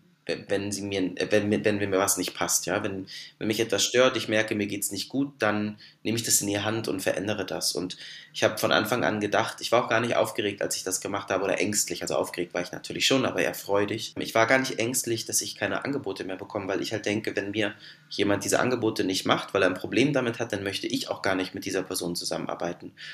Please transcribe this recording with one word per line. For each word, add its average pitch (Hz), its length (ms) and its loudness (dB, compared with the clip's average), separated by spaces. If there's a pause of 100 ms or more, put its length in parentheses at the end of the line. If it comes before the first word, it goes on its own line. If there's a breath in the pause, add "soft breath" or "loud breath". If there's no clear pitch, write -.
(480)
wenn 101 240 -2
sie 98 120 -4
mir, 98 320 0 (160)
wenn 104 180 6
mir, 104 160 2
wenn 104 120 4
mir 101 200 0
was 98 200 4
nicht 87 180 -4
passt, - 320 0
ja, 101 160 0
wenn, 95 240 -6 (320 loud breath)
wenn - 80 -2
mich 107 120 2
etwas 104 240 2
stört, 123 320 4
ich 110 120 -2
merke, 110 260 2
mir 101 140 2
geht's 98 240 -4
nicht 98 180 -6
gut, 143 300 0
dann 104 380 0 (260 loud breath)
nehme 113 140 0
ich 117 60 -2
das - 180 4
in 104 60 -2
die 101 120 2
Hand 110 280 -2
und 92 140 -2
verändere 101 460 -2
das. - 260 -2
Und 90 240 -4 (340 loud breath)
ich - 120 0
habe - 160 2
von - 120 2
Anfang 107 320 2
an 104 160 2
gedacht, 104 400 0
ich - 120 -4
war 120 120 6
auch - 60 -6
gar 117 120 2
nicht 117 140 0
aufgeregt, 104 460 0
als - 140 -2
ich - 80 -8
das - 180 -2
gemacht 98 300 -4
habe, 95 120 2
oder 95 160 0
ängstlich. 92 440 0
Also 87 120 -2
aufgeregt 87 380 -2
war 87 80 -2
ich 87 100 -8
natürlich - 360 -2
schon, 131 180 4
aber 92 160 0
eher 87 140 0
freudig. 104 640 -2
Ich 90 160 -6
war 113 100 8
gar 131 140 6
nicht 131 180 -2
ängstlich, 117 480 -2
dass - 160 0
ich 107 140 -8
keine 98 280 -2
Angebote 95 420 -4
mehr 92 120 -6
bekomme, 98 300 -6
weil 98 140 0
ich 90 100 -4
halt 107 160 -2
denke, 104 280 -2
wenn 101 140 -2
mir 104 240 0 (360 loud breath)
jemand 101 340 2
diese 104 160 4
Angebote 110 440 2
nicht 95 220 0
macht, 131 300 0
weil 98 80 6
er 90 60 6
ein 95 40 2
Problem 127 400 2
damit 120 260 0
hat, 113 140 -2
dann 98 100 -4
möchte 98 220 -4
ich - 240 -2
auch - 140 -4
gar 98 120 2
nicht 92 200 -2
mit 95 100 -8
dieser 95 160 0
Person 90 340 -4
zusammenarbeiten. 87 800 -4 (200 loud breath)